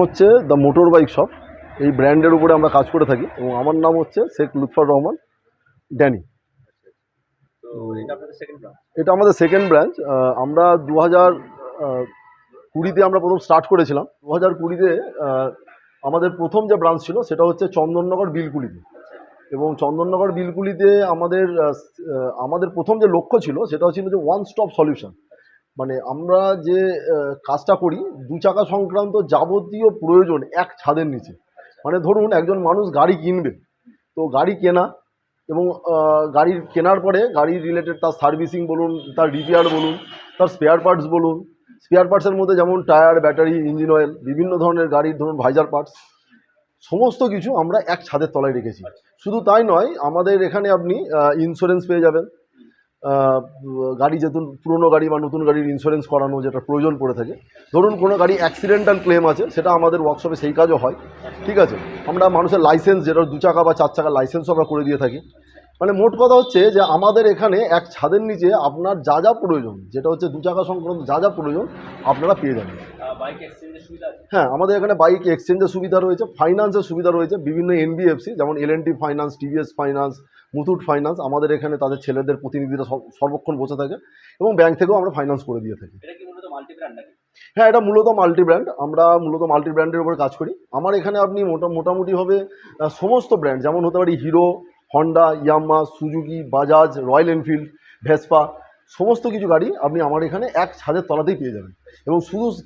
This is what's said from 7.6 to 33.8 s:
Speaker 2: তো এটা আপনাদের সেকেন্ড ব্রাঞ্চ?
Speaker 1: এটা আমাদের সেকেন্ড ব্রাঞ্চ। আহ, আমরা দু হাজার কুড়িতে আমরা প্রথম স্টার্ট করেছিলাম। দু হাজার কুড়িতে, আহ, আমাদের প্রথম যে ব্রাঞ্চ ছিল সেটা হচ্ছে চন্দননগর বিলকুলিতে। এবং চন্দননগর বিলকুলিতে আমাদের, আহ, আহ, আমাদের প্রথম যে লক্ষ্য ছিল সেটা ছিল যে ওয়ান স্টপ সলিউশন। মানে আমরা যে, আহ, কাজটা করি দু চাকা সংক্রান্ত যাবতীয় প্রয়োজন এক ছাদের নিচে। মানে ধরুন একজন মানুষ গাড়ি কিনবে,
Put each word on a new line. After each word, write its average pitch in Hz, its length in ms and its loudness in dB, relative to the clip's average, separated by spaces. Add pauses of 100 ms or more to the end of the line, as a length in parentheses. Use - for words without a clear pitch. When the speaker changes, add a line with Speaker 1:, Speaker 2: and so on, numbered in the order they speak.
Speaker 2:
তো 113 420 -12
এটা 143 100 -8
আপনাদের 147 200 -14
সেকেন্ড 147 280 -20
ব্রাঞ্চ? - 380 -12
Speaker 1:
এটা 160 120 2
আমাদের 196 220 4
সেকেন্ড 180 360 2
ব্রাঞ্চ। 160 320 4
আহ, 127 400 0
আমরা 170 360 4
দু 151 220 0
হাজার 180 320 6 (1400)
কুড়িতে 175 300 0
আমরা 190 160 2
প্রথম 175 180 0
স্টার্ট 160 300 2
করেছিলাম। 147 360 2
দু 147 300 -10
হাজার 175 200 2
কুড়িতে, 175 480 0 (180)
আহ, 131 320 -2 (520)
আমাদের 170 260 0
প্রথম 180 380 -2
যে 208 80 4
ব্রাঞ্চ 165 300 0
ছিল 214 160 -4
সেটা 160 220 -2
হচ্ছে 170 240 0
চন্দননগর 175 640 -2
বিলকুলিতে। 143 500 -8 (720)
এবং 147 280 -4
চন্দননগর 180 520 -2
বিলকুলিতে 190 720 0
আমাদের, 175 560 -2
আহ, 151 80 2
আহ, 135 760 -8
আমাদের 175 260 -4
প্রথম 208 300 -2
যে 214 80 4
লক্ষ্য 175 320 2
ছিল 160 260 -4
সেটা 151 280 -2
ছিল 190 160 -6
যে 196 60 -2
ওয়ান 180 280 -2
স্টপ 202 240 -4 (100)
সলিউশন। 151 340 -2 (680)
মানে 131 280 -6
আমরা 180 500 0
যে, 180 440 -2 (140)
আহ, 143 200 -2
কাজটা 143 420 -2
করি 180 220 -2 (300)
দু 156 120 -10
চাকা 190 300 0
সংক্রান্ত 202 520 -2
যাবতীয় 190 680 0
প্রয়োজন 165 540 2 (120)
এক 185 120 -2 (180)
ছাদের 156 220 0
নিচে। 123 260 -10 (520)
মানে 175 140 -2
ধরুন 208 340 2
একজন 175 260 0
মানুষ 180 360 0
গাড়ি 170 200 4
কিনবে, 165 340 -4 (680)